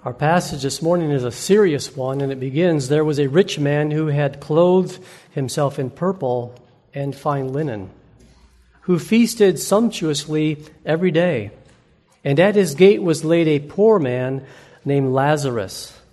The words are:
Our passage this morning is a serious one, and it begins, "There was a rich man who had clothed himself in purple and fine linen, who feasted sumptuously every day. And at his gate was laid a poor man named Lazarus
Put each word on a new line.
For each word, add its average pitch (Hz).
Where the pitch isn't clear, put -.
Our 123
passage 151
this 135
morning 165
is 131
a 120
serious 185
one, 135
and 139
it 135
begins, 139
"There 151
was 151
a 143
rich 180
man 147
who 156
had 143
clothed 175
himself 139
in 131
purple 127
and 139
fine 139
linen, 117
who 180
feasted 214
sumptuously 156
every 165
day. 147
And 143
at 202
his 170
gate 196
was 160
laid 170
a 147
poor 202
man 131
named 135
Lazarus 135